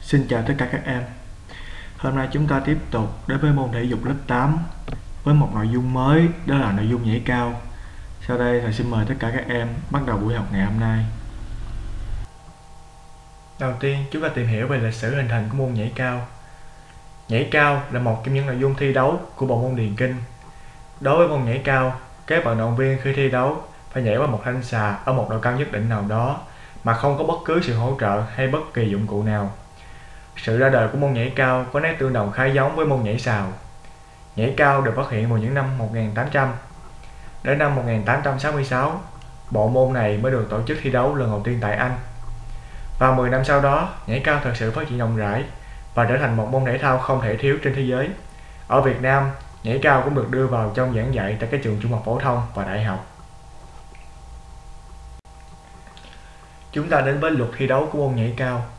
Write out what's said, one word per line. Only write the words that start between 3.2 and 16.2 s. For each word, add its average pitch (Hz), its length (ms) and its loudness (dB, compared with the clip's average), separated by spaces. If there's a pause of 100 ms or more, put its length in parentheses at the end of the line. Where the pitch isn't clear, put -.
đến 135 120 0
với 151 120 4
môn 131 200 2
thể 117 120 -2
dục 120 220 -2
lớp 139 100 0 (120)
tám 131 300 2 (680)
với 147 100 6
một 147 200 6
nội 107 160 2
dung 127 240 2
mới, 147 340 6 (180)
đó 139 120 2
là 117 140 2
nội 101 160 2
dung 113 160 0
nhảy 113 220 2
cao. 120 360 0 (640)
Sau 123 100 0
đây, 123 240 4
thầy 113 120 0
xin 120 180 0
mời 113 160 2
tất - 120 0
cả 117 160 -2
các 131 120 -2
em 120 200 0 (220)
bắt 139 160 0
đầu 113 120 0
buổi 107 180 0
học 107 160 -2
ngày 98 140 2
hôm 107 140 0
nay. 110 260 2 (2500)
Đầu 131 200 0
tiên, 139 320 0
chúng 156 100 -2
ta 156 80 0
tìm 120 180 0
hiểu 113 200 2
về 135 100 0
lịch 113 160 0
sử 117 220 -2
hình 135 120 0
thành 113 220 0
của 135 80 -2
môn 131 160 0
nhảy 113 220 -2
cao. 123 260 -2 (1080)